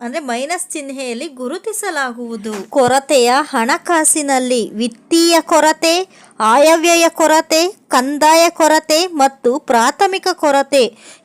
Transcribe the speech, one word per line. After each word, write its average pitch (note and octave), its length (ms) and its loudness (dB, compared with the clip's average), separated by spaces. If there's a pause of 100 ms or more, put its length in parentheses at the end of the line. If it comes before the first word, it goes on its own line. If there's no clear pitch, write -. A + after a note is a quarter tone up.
ಅಂದ್ರೆ B3+ 200 -8
ಮೈನಸ್ C#4+ 480 -8
ಚಿಹ್ನೆಯಲ್ಲಿ C4+ 600 -10
ಗುರುತಿಸಲಾಗುವುದು. B3 1400 -8
ಕೊರತೆಯ C4 720 2
ಹಣಕಾಸಿನಲ್ಲಿ C4+ 1300 -2
ವಿತ್ತೀಯ E4 720 0
ಕೊರತೆ, E4 680 0 (320)
ಆಯವ್ಯಯ D#4+ 680 4
ಕೊರತೆ, D#4+ 600 0
ಕಂದಾಯ D4+ 840 2
ಕೊರತೆ D#4 560 0
ಮತ್ತು C4+ 520 -2
ಪ್ರಾಥಮಿಕ D4+ 760 0
ಕೊರತೆ C#4 640 0 (280)